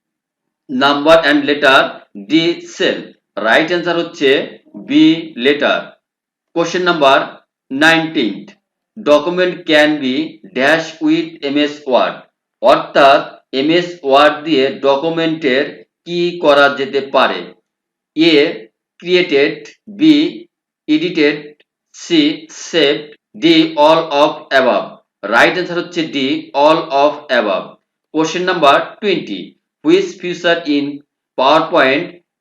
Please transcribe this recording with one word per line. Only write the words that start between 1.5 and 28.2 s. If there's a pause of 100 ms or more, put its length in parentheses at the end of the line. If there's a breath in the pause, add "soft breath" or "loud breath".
ডি, (320)
cell। (480)
রাইট
অ্যান্সার
হচ্ছে (600)
বি, (380)
letter। (760)
কোশ্চেন
নাম্বার (540)
নাইনটিন, (600)
document
can (140)
be (420)
dash (160)
with (200)
এমএস (180)
Word, (460)
অর্থাৎ (380)
এমএস (200)
ওয়ার্ড (100)
দিয়ে (200)
ডকুমেন্টের (420)
কি (240)
করা (140)
যেতে (140)
পারে? (760)
এ, (680)
ক্রিয়েটেড, (440)
বি, (720)
এডিটেড, (580)
সি, (480)
সেভড, (380)
ডি, (320)
all (220)
of (280)
above। (460)
রাইট
অ্যান্সার
হচ্ছে (140)
ডি, (360)
all (240)
of (260)
above। (460)
কোশ্চেন